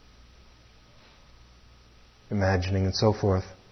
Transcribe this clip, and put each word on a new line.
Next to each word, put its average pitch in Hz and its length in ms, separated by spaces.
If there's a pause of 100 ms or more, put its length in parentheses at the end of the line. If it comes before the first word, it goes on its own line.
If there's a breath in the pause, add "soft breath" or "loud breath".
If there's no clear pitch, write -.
(2250)
imagining, 95 560
and 95 100
so 110 180
forth. 95 300 (280)